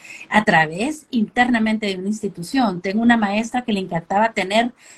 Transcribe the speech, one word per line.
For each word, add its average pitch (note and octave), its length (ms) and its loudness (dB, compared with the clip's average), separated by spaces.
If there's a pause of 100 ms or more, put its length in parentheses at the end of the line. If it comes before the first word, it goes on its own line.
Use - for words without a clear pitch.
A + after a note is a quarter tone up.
(300)
a G#3+ 140 2
través F3+ 640 0
internamente A3 760 0
de G3 120 -2
una F#3+ 120 -6
institución. G3 720 -2
Tengo G3 200 -2
una A#3 140 6
maestra A3 460 -2
que A#3+ 100 -6
le G3+ 80 0
encantaba F#3+ 540 0
tener G#3+ 400 0 (240)